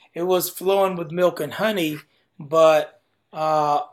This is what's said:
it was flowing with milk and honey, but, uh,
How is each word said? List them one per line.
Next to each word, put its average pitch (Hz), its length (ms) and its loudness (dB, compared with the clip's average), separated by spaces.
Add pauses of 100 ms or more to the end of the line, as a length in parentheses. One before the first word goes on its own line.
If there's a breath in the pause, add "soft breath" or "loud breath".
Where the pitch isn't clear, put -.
(140)
it 165 100 -6
was 180 260 0
flowing 190 480 0
with 160 140 -8
milk 170 280 0
and 147 140 -6
honey, 170 460 -4 (400)
but, 156 640 2 (300)
uh, 151 500 0 (100)